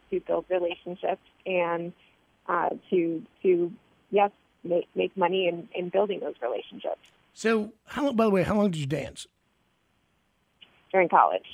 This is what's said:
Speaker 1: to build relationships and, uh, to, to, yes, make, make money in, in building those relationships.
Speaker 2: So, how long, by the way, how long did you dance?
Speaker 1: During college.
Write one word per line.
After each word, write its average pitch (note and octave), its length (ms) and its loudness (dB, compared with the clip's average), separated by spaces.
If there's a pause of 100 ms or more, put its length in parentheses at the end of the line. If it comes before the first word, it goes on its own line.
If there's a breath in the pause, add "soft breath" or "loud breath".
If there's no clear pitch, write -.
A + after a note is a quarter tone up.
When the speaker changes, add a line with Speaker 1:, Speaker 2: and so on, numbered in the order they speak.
(120)
Speaker 1:
to F#3 80 -2
build E3+ 300 -2
relationships F3+ 720 -4 (240)
and, E3+ 480 -2 (560 soft breath)
uh, E3+ 220 0 (180)
to, E3 340 0 (180)
to, F3 300 2 (400)
yes, G3+ 180 4 (320)
make, F3 320 -2
make F#3 220 -2
money F#3 320 0
in, E3+ 260 -4
in F3+ 140 -6
building F#3+ 320 0
those D3 220 -8
relationships. - 580 -6 (340)
Speaker 2:
So, A3 380 0 (140)
how C#4 220 -2
long, B3+ 100 0
by A3+ 80 4
the G#3+ 40 4
way, G3 140 4
how F3+ 120 0
long G#3 160 4
did D#3+ 100 -6
you C#3+ 40 -4
dance? C#3 400 -6 (1700)
Speaker 1:
During F#3 160 4
college. G2 460 4